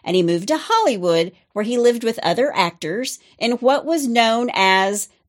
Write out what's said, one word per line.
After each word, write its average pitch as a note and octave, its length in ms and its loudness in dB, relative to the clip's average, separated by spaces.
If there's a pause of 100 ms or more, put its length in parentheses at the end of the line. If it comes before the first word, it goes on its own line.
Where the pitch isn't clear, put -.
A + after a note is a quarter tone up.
and F3+ 140 -2
he F3+ 80 4
moved E3+ 240 -2
to D#4 100 0
Hollywood, F#3+ 720 0 (220)
where G#3 120 -4
he A#3+ 140 -2
lived A#3+ 240 2
with A3+ 200 -4
other F3+ 320 0
actors F3+ 680 -4 (180)
in A#3 140 -2
what B3+ 340 0
was D4+ 220 -2
known A#3 440 2
as F#3+ 560 0 (200)